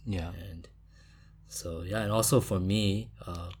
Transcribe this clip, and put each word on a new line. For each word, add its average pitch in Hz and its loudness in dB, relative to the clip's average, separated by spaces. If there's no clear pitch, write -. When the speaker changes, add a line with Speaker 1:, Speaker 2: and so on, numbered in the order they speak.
Speaker 1:
Yeah. 87 -4
Speaker 2:
And 82 -14
so, 85 -8
yeah, 101 -2
and 104 0
also 113 6
for 98 0
me, 104 2
uh, 85 -8